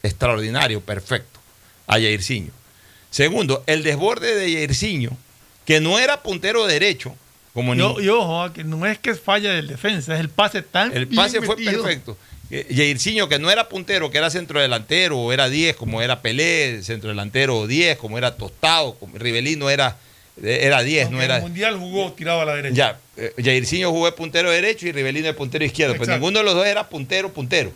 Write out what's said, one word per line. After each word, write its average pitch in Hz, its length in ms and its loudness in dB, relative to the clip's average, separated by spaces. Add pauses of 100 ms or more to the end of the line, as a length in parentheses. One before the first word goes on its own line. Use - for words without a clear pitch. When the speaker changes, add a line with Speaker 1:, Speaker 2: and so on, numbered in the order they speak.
Speaker 1:
extraordinario, 110 760 0
perfecto, - 580 -6 (480)
a 104 60 4
Jairzinho. 107 580 0 (600)
Segundo, 143 540 2
el 156 180 2
desborde 214 520 0
de 185 160 0
Jairzinho, 143 680 -2 (460)
que 156 160 4
no 170 180 2
era 285 240 2
puntero 202 460 0
derecho, 165 480 0 (380)
como 123 220 0
Speaker 2:
Y 127 40 2
o-, 190 180 2
Speaker 1:
ni 196 80 -2
Speaker 2:
y 190 40 4
ojo, 175 340 2
ah, 175 100 -8
que 160 120 -12
no 160 200 -4
es 208 140 -2
que 247 120 -4
es 226 100 -6
falla 202 320 0
del 151 140 -2
defensa, 160 480 -4
es 160 40 -2
el 160 80 -2
pase 202 360 0
tan 202 300 -2
Speaker 1:
El 127 120 0
Speaker 2:
bien 175 100 -4
Speaker 1:
pase 220 260 4
fue 220 140 0
Speaker 2:
metido. 220 260 -2
Speaker 1:
perfecto. 139 360 -4 (340)
Eh, 139 240 -8
Jairzinho, 147 540 2
que 143 100 2
no 160 100 0
era 220 200 2
puntero, 175 420 -2
que 143 60 0
era 160 120 2
centrodelantero 147 880 0
o 120 140 0
era 131 160 4
diez, 151 300 2
como 113 240 -4
era 123 200 0
Pelé, 135 640 0
centrodelantero 110 760 -2
o 107 100 -2
diez, 151 300 2
como 110 200 -8
era 123 180 -2
Tostado, 156 600 0
como 104 220 -18
Rivelino 131 520 -2
era, 135 280 2 (460)
eh, 123 200 0
era 135 180 6
diez, 139 240 2
Speaker 2:
Aunque 120 120 -4
Speaker 1:
no 127 60 0
era 131 140 2
Speaker 2:
en 110 60 -2
el 170 40 -8
Mundial 196 300 -2
jugó 180 360 -4
tirado 165 280 -2
a 156 40 0
la 151 100 -2
derecha. 139 200 -2
Speaker 1:
Ya, 127 240 2 (180)
eh, 113 200 -6
Jairzinho 131 540 2
jugó 165 160 2
de 170 60 0
puntero 165 360 0
derecho 180 380 0
y 170 40 -4
Rivelino 143 360 -2
de 151 60 -2
puntero 151 300 -4
izquierdo, 139 300 0
pero 120 120 -2
Speaker 2:
Exacto. 120 140 -2
Speaker 1:
ninguno 190 200 0
de 214 60 2
los 185 100 2
dos 185 100 2
era 208 240 0
puntero, 185 420 -4
puntero. 131 440 -2